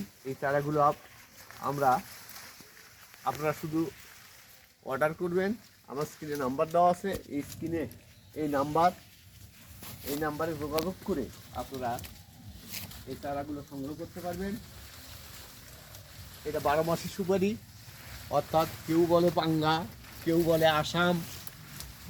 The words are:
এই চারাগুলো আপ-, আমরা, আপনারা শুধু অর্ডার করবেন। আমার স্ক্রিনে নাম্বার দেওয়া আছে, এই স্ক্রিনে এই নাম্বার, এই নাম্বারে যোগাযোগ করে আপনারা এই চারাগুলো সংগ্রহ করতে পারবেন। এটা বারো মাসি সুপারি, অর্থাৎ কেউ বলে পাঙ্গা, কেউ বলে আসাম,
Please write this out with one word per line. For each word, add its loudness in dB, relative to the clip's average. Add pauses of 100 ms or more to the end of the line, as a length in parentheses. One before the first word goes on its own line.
(260)
এই -4
চারাগুলো 2
আপ-, 4 (520)
আমরা, 2 (1300)
আপনারা 0
শুধু 0 (1040)
অর্ডার 2
করবেন। 0 (360)
আমার -4
স্ক্রিনে -6
নাম্বার 2
দেওয়া 6
আছে, 0 (160)
এই -4
স্ক্রিনে -4 (520)
এই -2
নাম্বার, 4 (1120)
এই -4
নাম্বারে -2
যোগাযোগ -2 (100)
করে 0 (300)
আপনারা -4 (1160)
এই -10
চারাগুলো -6 (100)
সংগ্রহ -8
করতে -10
পারবেন। -6 (1900)
এটা -2
বারো 4
মাসি 0
সুপারি, 2 (760)
অর্থাৎ 2 (200)
কেউ 4
বলে 6
পাঙ্গা, 4 (500)
কেউ 6
বলে 6
আসাম, 4 (960)